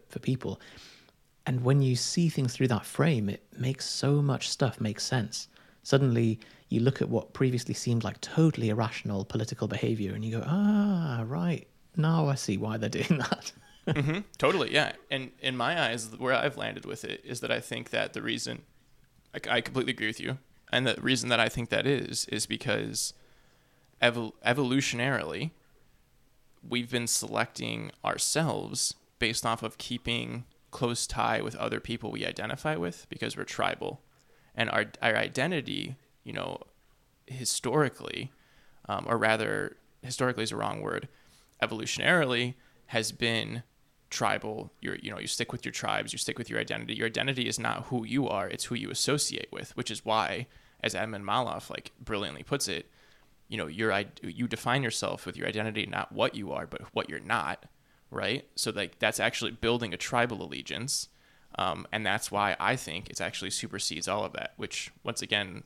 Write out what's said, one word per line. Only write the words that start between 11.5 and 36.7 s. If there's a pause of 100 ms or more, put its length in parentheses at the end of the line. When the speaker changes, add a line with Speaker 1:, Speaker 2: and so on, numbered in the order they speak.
Speaker 1:
now
I
see
why
they're
<laughs>
doing
that." (360)
Speaker 2:
Mm-hmm. (180)
Totally,
yeah. (160)
And (100)
in
my
eyes,
where
I've
landed
with
it
is
that
I
think
that
the
reason, (720)
I,
I
completely
agree
with
you, (340)
and
the
reason
that
I
think
that
is,
is
because (840)
evol-, (120)
evolutionarily, (1160)
we've
been
selecting (140)
ourselves (240)
based
off
of
keeping (240)
close
tie
with
other
people
we
identify
with
because
we're
tribal. (540)
And
our, (160)
our
identity, (280)
you
know, (640)